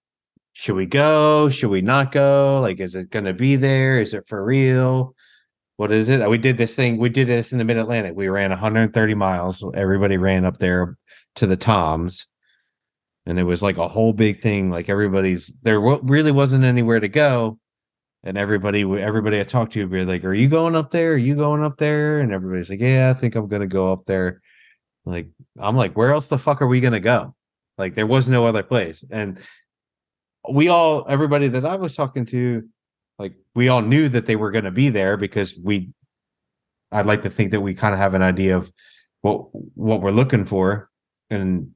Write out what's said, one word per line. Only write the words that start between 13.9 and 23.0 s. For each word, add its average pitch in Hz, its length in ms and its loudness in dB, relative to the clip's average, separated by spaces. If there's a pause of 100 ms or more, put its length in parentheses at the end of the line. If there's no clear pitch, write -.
big 104 280 0
thing. 101 280 0
Like, 87 200 -6
everybody's, 98 760 -2
there 107 180 2
wa-, 135 220 2
really 147 280 2
wasn't 135 340 2
anywhere 117 340 2
to 104 100 -4
go. 120 500 0 (640)
And 95 120 -8
everybody 101 460 0
w-, 98 180 -2
everybody 107 380 -2
I 98 40 -2
talked 113 300 -2
to 107 100 -4
would 92 80 -6
be 92 140 -2
like, 92 180 -4
"Are 95 100 -2
you 117 140 2
going 165 280 0
up 156 160 -2
there? 165 220 0
Are 147 40 0
you 135 180 0
going 147 280 0
up 147 140 -4
there?" 151 440 0
And 120 100 0
everybody's 92 380 -6
like, 98 100 -8
"Yeah, 131 300 4